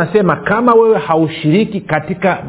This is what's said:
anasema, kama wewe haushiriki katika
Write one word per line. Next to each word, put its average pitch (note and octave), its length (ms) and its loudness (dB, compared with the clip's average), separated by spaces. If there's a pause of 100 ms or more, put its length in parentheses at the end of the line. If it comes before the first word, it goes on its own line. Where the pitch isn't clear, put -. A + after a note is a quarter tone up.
anasema, F3 340 2
kama A#3 380 0
wewe A3+ 260 4
haushiriki E3 840 0
katika E3+ 560 -2 (120)